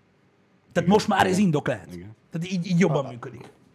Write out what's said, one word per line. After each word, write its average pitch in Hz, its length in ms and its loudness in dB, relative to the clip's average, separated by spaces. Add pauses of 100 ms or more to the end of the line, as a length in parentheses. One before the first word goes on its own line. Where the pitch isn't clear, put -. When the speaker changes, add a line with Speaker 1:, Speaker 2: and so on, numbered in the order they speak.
(760)
Speaker 1:
Igen. 170 140 0
Speaker 2:
most 208 200 4
már 202 180 2
ez 185 60 0
Speaker 1:
Igen. 185 120 2
Speaker 2:
indok 147 220 2
lehet. 98 280 -6
Speaker 1:
Igen. 92 220 -16 (140)
Speaker 2:
Tehát 175 220 -8
így, 175 140 -4
így 175 140 2
jobban 151 240 2
Speaker 1:
A- 123 60 -12
Speaker 2:
működik. - 420 -16 (220)